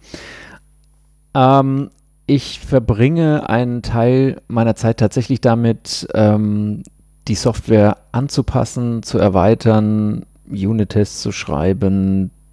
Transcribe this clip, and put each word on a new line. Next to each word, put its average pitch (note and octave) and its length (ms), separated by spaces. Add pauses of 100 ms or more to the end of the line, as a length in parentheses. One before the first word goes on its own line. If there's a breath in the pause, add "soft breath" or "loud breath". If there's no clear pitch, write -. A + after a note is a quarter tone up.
(1300 loud breath)
Ähm, C3+ 560 (360)
ich - 340
verbringe C#3 880
einen A#2+ 340
Teil B2+ 640
meiner A2+ 300
Zeit A2+ 240
tatsächlich A#2 400
damit, A#2 760
ähm, G#2 720 (420)
die A2+ 80
Software G#2+ 600 (160)
anzupassen, A#2+ 920
zu - 160
erweitern, G#2+ 1080 (240)
Unit-Tests G#2 720
zu G#2 120
schreiben, F#2+ 960 (220)